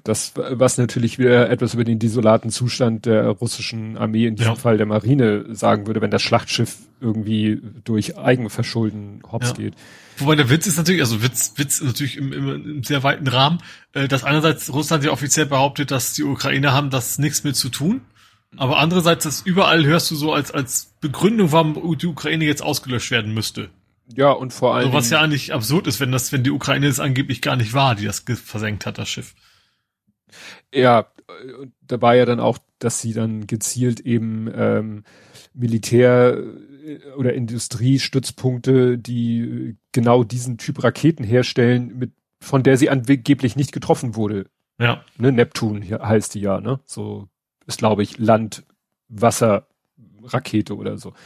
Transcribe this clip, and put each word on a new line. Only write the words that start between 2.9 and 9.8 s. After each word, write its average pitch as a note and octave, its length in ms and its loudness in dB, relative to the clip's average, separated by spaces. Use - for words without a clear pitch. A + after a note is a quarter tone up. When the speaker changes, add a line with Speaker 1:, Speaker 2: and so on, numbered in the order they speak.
Speaker 1:
der A2+ 220 2
russischen A2 680 -6
Armee, A2 300 0
in A2 100 -2
diesem A2+ 160 2
Speaker 2:
Ja. A2+ 40 -2
Speaker 1:
Fall A2+ 200 2
der G#2+ 100 2
Marine, A2 680 2
sagen G#2+ 320 2
würde, A2 140 -2
wenn G#2 120 0
das - 100 2
Schlachtschiff - 540 0
irgendwie G#2+ 600 -2
durch G#2+ 320 -2
Eigenverschulden A2 1120 -2
hops A#2 180 -4
Speaker 2:
Ja. B2 60 -4
Speaker 1:
geht. G#2+ 200 -8